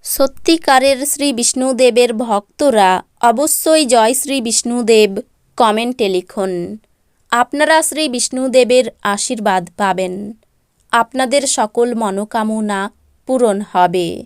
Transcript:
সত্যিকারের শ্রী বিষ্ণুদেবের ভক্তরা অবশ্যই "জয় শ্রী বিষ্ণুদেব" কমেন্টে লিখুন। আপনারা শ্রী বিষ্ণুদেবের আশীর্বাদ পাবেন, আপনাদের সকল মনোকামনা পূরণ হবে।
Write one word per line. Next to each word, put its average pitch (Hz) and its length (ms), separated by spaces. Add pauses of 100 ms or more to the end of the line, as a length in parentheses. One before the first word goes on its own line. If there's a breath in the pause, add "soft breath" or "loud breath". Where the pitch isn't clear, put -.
সত্যিকারের 269 1000
শ্রী 285 280
বিষ্ণুদেবের 247 800
ভক্তরা 220 760 (320)
অবশ্যই 302 640
"জয় 233 280
শ্রী 277 280
বিষ্ণুদেব" 226 680 (460)
কমেন্টে 233 520
লিখুন। 190 420 (800)
আপনারা 285 520
শ্রী 311 260
বিষ্ণুদেবের 254 760 (180)
আশীর্বাদ 202 600 (140)
পাবেন, 185 360 (800)
আপনাদের 254 560
সকল 240 480
মনোকামনা 214 840 (480)
পূরণ 240 300 (140)
হবে। 180 360 (180)